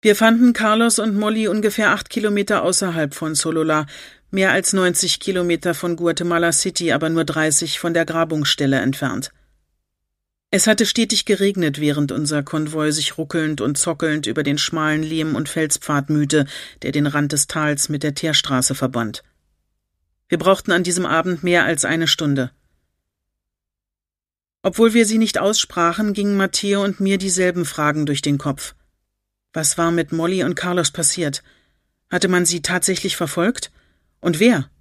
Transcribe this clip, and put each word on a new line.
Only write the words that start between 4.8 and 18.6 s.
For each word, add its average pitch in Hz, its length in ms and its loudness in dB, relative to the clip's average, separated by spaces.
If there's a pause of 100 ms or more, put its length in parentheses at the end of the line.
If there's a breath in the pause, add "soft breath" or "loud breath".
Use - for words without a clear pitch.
Kilometer 175 540 0
von 175 220 -4
Guatemala 170 560 0
City, 175 400 -2
aber 151 180 0
nur 165 140 2
dreißig 156 560 0
von 170 140 -2
der 165 120 2
Grabungsstelle 156 760 0
entfernt. 131 520 -4 (1160)
Es 190 180 2
hatte 220 180 2
stetig 220 400 0
geregnet, 190 540 0
während 147 320 0
unser 147 320 -2
Konvoi 151 480 -2
sich - 260 -4
ruckelnd 156 440 -4
und 139 160 -2
zockelnd 151 500 -2
über 147 160 -2
den 143 140 0
schmalen 156 460 -2
Lehm- 156 320 -2
und 147 120 -2
Felspfad 147 640 -2
mühte, 151 360 2 (360 loud breath)
der - 100 -4
den 147 160 0
Rand 147 240 0
des 147 160 -2
Tals 151 400 -2
mit 147 160 -4
der 147 120 -2
Teerstraße 139 600 0